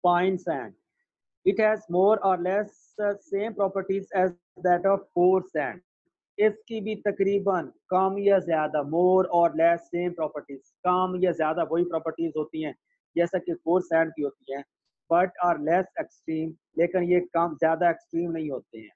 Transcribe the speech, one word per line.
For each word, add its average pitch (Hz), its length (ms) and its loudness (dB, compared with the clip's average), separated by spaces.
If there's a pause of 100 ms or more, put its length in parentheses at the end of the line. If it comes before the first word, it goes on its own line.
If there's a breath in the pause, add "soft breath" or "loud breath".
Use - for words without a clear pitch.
Fine 175 320 2 (100)
sand, 123 240 -6 (760)
it 208 100 -2
has 214 200 2 (160)
more 196 300 4
or 185 180 2
less 196 240 -2 (420)
same 202 440 -6
properties 190 520 -2 (120)
as 185 120 4 (380)
that 175 180 2
of 196 140 2 (180)
coarse 185 280 4 (120)
sand। 120 220 -6 (600)
इसकी 214 420 0
भी 214 140 -4
तकरीबन 190 800 -2 (160)
कम 190 300 0
या 196 200 4
ज्यादा, 156 400 0
more 180 460 2 (100)
or 170 120 4
less 165 320 2 (160)
same 175 160 -2
properties, 156 560 -8
कम 180 520 -2
या 180 120 2
ज्यादा 160 320 -2
वही 160 200 0
प्रॉपर्टीज 165 540 -4
होती 156 260 -6
हैं 143 120 -8 (420)
जैसा 175 220 0
कि 170 140 -6
कोर्स 180 320 0
सैंड 165 300 0
की 156 60 -6
होती 139 320 -8
हैं, 139 120 -10 (480)
but 180 160 2 (160)
are 170 140 2
less 170 260 0 (160)
extreme, 160 520 -8 (240)
लेकिन 175 260 0
ये 180 160 2
कम, 170 360 -4
ज्यादा 165 340 2
एक्सट्रीम 165 420 -4
नहीं 160 200 -6
होते 117 280 -12
हैं। 107 160 -18